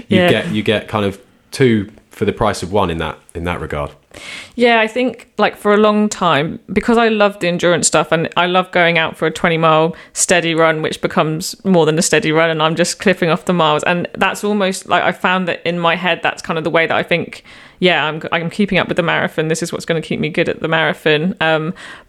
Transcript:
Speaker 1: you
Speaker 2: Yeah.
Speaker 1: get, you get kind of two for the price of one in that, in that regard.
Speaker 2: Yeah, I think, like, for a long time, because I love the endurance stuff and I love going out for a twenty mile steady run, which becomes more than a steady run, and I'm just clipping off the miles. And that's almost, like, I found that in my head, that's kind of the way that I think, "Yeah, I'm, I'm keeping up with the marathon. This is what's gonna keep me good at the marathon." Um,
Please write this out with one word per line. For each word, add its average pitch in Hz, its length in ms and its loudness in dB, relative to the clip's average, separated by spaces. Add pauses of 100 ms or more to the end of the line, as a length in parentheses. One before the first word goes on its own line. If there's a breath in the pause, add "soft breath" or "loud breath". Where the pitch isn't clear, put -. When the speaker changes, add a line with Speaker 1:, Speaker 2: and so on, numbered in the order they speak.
Speaker 1:
you 190 120 2
Speaker 2:
Yeah. 180 100 4
Speaker 1:
get, 110 220 0
you 107 100 -2
get 104 260 -2
kind 104 180 -2
of 95 120 -4 (320)
two 113 400 2 (200)
for - 140 -4
the 101 80 0
price 104 300 -2
of 87 100 -8
one 98 180 2
in 82 80 -4
that, 78 200 -6 (160)
in 82 100 -10
that 85 160 -4
regard. 73 300 -6 (680 loud breath)
Speaker 2:
Yeah, 233 240 4
I 220 80 0
think, 247 400 -4 (100)
like, - 180 0
for 208 160 0
a 208 40 6
long 208 320 4
time, 165 500 0 (140)
because - 260 2
I 233 100 4
love 208 320 2
the 190 60 -2
endurance 175 400 0
stuff 160 240 2
and 165 260 0
I 175 100 2
love 180 260 0
going 170 260 2
out 160 180 -2
for 165 100 -2
a 156 40 0
twenty 165 280 0
mile 160 360 4 (200 loud breath)
steady 170 400 0
run, 160 280 2
which - 180 -4
becomes 165 540 -2 (100)
more 175 220 4
than 156 120 2
a 170 40 0
steady 156 300 0
run, 165 180 2
and 160 100 -2
I'm 160 140 2
just 170 240 -2
clipping 180 320 0
off 170 140 -2
the 185 80 0
miles. 156 320 2
And 175 300 -2
that's 190 280 -2
almost, 202 460 -2
like, - 160 2
I 185 80 0
found 185 340 -2
that - 180 -6
in 175 140 -2
my 165 160 2
head, 170 280 -2
that's - 200 -4
kind 170 160 -4
of 160 60 -6
the 170 60 -2
way 165 160 2
that - 100 0
I 110 80 0
think, - 400 -6 (340 loud breath)
"Yeah, 170 280 2
I'm, 156 140 -4 (120)
I'm 170 180 -2
keeping 190 280 0
up - 100 0
with - 80 -2
the 180 80 0
marathon. 160 440 -2
This 165 140 -2
is 175 100 -6
what's - 120 -8
gonna 165 180 -4
keep - 160 -6
me 151 120 -2
good 170 180 -2
at - 120 -4
the 160 80 -4
marathon." 160 720 0
Um, 160 320 0 (360 loud breath)